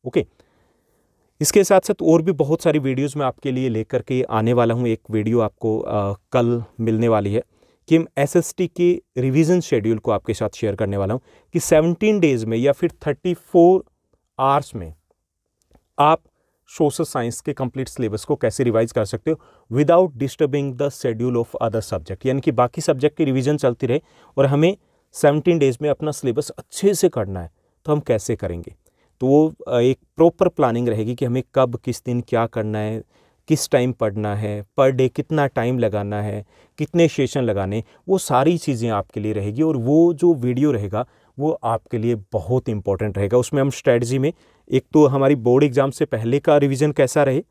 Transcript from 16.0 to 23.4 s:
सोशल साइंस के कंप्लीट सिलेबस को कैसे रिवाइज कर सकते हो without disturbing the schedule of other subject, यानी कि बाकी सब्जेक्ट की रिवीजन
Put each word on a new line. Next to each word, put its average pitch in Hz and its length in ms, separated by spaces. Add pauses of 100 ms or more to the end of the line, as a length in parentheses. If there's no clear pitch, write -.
सोशल 151 380
साइंस 117 360
के 147 120
कंप्लीट 131 360
सिलेबस 107 360
को 147 120
कैसे 120 280
रिवाइज 113 280
कर 110 120
सकते - 260
हो 156 100 (320)
without 151 440
disturbing 139 600
the 143 140
schedule 120 540
of - 240
other 107 220
subject, 95 360
यानी 131 140
कि 143 120
बाकी 123 280
सब्जेक्ट 143 360
की 160 80
रिवीजन 135 320